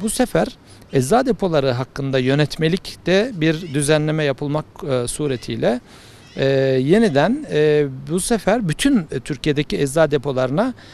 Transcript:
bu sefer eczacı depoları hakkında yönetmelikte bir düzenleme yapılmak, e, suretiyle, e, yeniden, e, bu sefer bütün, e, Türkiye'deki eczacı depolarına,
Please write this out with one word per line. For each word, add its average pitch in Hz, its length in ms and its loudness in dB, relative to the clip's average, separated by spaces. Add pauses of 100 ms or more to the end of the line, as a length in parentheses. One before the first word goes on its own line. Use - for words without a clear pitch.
bu 214 80 -4
sefer 196 380 0 (460)
eczacı 151 320 2
depoları 165 460 0
hakkında 131 480 -4
yönetmelikte 160 1120 0
bir 160 400 -2
düzenleme 151 500 0
yapılmak, 147 420 -2 (260)
e, 123 160 -2
suretiyle, 139 760 -4 (540)
e, 139 100 0 (380)
yeniden, 196 680 2
e, 151 340 4 (260)
bu 180 80 0
sefer 208 500 0
bütün, 214 420 0
e, 139 80 -6
Türkiye'deki 151 580 -2
eczacı 147 340 2
depolarına, 143 640 0 (200)